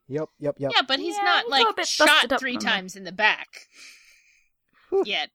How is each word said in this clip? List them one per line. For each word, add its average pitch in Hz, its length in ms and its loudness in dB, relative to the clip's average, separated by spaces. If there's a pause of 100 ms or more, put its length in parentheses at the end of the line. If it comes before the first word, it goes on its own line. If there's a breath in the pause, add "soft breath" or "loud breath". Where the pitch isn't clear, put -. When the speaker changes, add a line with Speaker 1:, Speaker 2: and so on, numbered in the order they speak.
Speaker 1:
Yep, 302 280 -6
yep, - 220 -4
yep. - 160 -2
Speaker 2:
Yeah, 370 120 2
but 269 120 -2
he's 339 160 -6
Speaker 3:
Yeah, 403 80 -4
Speaker 2:
not, 349 220 2
Speaker 3:
he 480 40 -8
got 269 100 2
Speaker 2:
like, 466 120 6
Speaker 3:
a - 20 -4
bit - 140 -4
Speaker 2:
shot 302 200 2
Speaker 3:
busted 277 260 4
up 240 60 0
Speaker 2:
three 254 140 -6
Speaker 3:
from 226 100 -6
Speaker 2:
times 190 320 -2
in 196 80 -16
the 180 80 -12
back. 202 360 0 (1400 soft breath)
Speaker 1:
Whew. 381 180 0
Speaker 2:
Yet. 160 280 -4